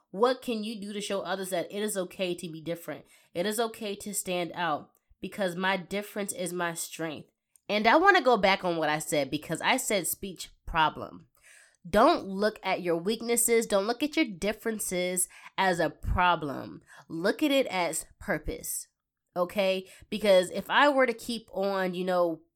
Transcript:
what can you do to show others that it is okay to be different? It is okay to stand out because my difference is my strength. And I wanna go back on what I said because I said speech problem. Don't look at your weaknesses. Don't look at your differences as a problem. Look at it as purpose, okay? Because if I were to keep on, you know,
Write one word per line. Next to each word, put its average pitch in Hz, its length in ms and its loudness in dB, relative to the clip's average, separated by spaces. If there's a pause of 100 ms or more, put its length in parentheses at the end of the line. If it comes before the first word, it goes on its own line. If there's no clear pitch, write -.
what 254 320 2
can 220 220 -4
you 214 180 -8
do 202 120 -10
to 208 60 -6
show 196 220 -4
others 190 300 -6
that 175 180 -2
it 202 140 -6
is 202 120 -4
okay 180 380 -4
to 175 160 -8
be 160 100 -12
different? 160 460 -8 (300)
It 180 100 -2
is 214 140 -2
okay 220 380 -4
to 202 180 -10
stand 180 400 -4
out 151 340 -4 (320)
because 190 340 -4
my 190 220 0
difference 202 560 -8
is 175 180 -6
my 175 220 -4
strength. 160 560 -8 (400)
And 214 160 0
I 247 120 8
wanna 370 240 8
go 254 140 6
back 196 300 4
on 170 120 0
what 151 120 0
I 151 80 2
said 147 320 0
because 151 320 -4
I 214 160 2
said 196 300 -2
speech - 420 -8 (160)
problem. 147 640 -2 (600)
Don't 247 380 6
look 196 380 -2
at 190 180 -2
your 170 160 2
weaknesses. 226 680 0
Don't 196 180 2
look 233 160 -2
at 294 140 -2
your 320 100 2
differences 196 1040 -4 (280)
as 185 240 2
a 156 120 0
problem. 156 920 0 (260)
Look 190 360 -2
at 294 80 2
it 269 160 2
as 175 400 -2 (120)
purpose, - 680 -6 (480)
okay? 190 500 0 (240)
Because 196 400 6
if 196 180 -6
I 254 220 6
were 269 160 4
to 233 80 0
keep 226 400 -8
on, 190 400 -2
you 180 100 -4
know, 175 380 2 (140)